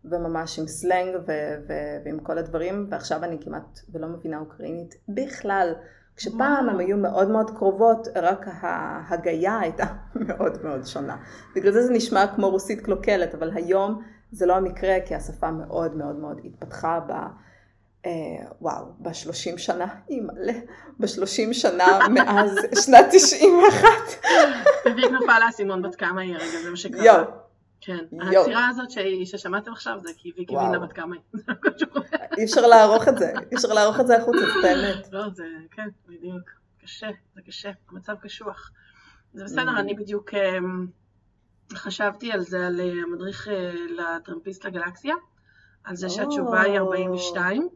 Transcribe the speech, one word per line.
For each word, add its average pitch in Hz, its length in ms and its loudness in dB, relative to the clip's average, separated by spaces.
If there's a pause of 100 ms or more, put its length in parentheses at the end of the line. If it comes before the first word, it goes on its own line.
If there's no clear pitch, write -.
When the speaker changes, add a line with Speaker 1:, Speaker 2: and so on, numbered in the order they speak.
(120)
Speaker 1:
וממש 165 480 -6
עם 160 80 -6
סלנג 185 480 -2 (120)
ו-, 160 40 -4 (360)
ו-, 156 60 -8 (320)
ועם 151 140 -8
כל 160 180 -8
הדברים, 170 540 -6
ועכשיו 156 320 -6
אני 170 180 -8
כמעט - 380 -16 (140)
ולא 160 140 -10
מבינה 160 320 -10
אוקראינית 160 560 -14 (140)
בכלל. 196 640 -2 (440)
כשפעם 262 480 0
Speaker 2:
וואו. 220 100 0
Speaker 1:
הם 180 40 -2
היו 190 180 0
מאוד 196 320 2
מאוד 220 280 0
קרובות, 226 580 2
רק 185 300 0 (160)
ההגייה 170 1000 -4
הייתה 165 260 -4 (200)
<laughs> - 220 -8
מאוד - 360 -4
מאוד 135 220 -8
שונה. 135 320 -10 (380)
בגלל 196 160 2
זה 233 120 4
זה 247 100 2
נשמע 202 420 2
כמו 190 140 2
רוסית 190 320 -4
קלוקלת, 190 540 -2
אבל 160 200 -6
היום 196 460 -2 (300)
זה 190 140 -2
לא 180 100 4
המקרה, 190 400 -2 (100)
כי 165 100 -8
השפה 160 360 -8
מאוד 160 440 -6
מאוד 147 200 -8
מאוד 151 300 -12
התפתחה - 540 -6
ב-, 160 120 -10 (960)
אה, 175 60 -6 (500)
וואו, - 240 -8 (140)
בשלושים 170 580 -10
שנה, 180 280 -6 (240)
אימא'לה, 220 440 -6 (460)
בשלושים 214 540 -2
שנה 185 500 4
Speaker 2:
<laughs> - 100 4
Speaker 1:
מאז 392 420 4 (300)
שנת 269 260 12
תשעים 370 460 8
ואחת. - 680 6 (580)
Speaker 2:
תביאי 240 260 4
כנופה 240 300 4
לאסימון, 202 420 0
בת 185 140 -6
כמה 185 260 -4
היא 180 140 -6
הרגע, 165 280 -8
זה 175 60 -10
מה 175 80 -10
שקרה. 196 280 -2
Speaker 1:
יואו. 190 180 10 (580)
Speaker 2:
כן, 180 160 -8 (140)
Speaker 1:
יואו. 185 280 0
Speaker 2:
העצירה 240 280 2
הזאת 247 240 -6
שהיא, 190 340 -4
ששמעתם 202 460 -10
עכשיו, 226 300 -10
זה - 160 -16
כי 175 200 -16
ויקי 180 160 -10
Speaker 1:
וואו. 135 180 -2
Speaker 2:
וינה 90 140 -4
בת 170 80 -18
כמה 170 220 -12
היא. 202 260 -16 (440)
<laughs> - 520 -8
Speaker 1:
אי 214 60 -2
אפשר 233 240 4
לערוך 220 400 8
את - 100 4
זה, 165 160 -2 (180)
אי 247 40 -6
אפשר 214 180 0
לערוך 214 260 2
את 247 80 2
זה 233 100 6
החוצה, 233 220 2
זאת 196 240 0
האמת. 185 480 0
Speaker 2:
לא, 196 120 -8 (100)
זה, 175 100 -14 (280)
כן, 214 160 -12 (200)
בדיוק, 175 420 -14 (340)
קשה, - 240 -16 (280)
זה 190 60 -20
קשה, - 300 -16 (200)
המצב 185 300 -14
קשוח. - 500 -16 (600)
זה 196 100 -16
בסדר, 254 320 -6
Speaker 1:
Mm. 208 40 -2
Speaker 2:
אני 202 140 -4
בדיוק, 208 400 -10
אמ, 185 540 -2 (840)
חשבתי 208 580 -6
על 202 100 -4
זה, 180 260 -6
על, 175 140 -4
אה, 180 100 -4 (160)
המדריך, 185 400 -10
אה, 185 240 -6 (180)
לטרמפיסט 170 760 -10
לגלקסיה, 175 500 -8 (680)
על 180 120 -12
זה 180 140 -8
שהתשובה 233 520 -2
היא 196 180 2
Speaker 1:
או. 190 60 0
Speaker 2:
ארבעים 185 260 -4
ושתיים. 180 640 -4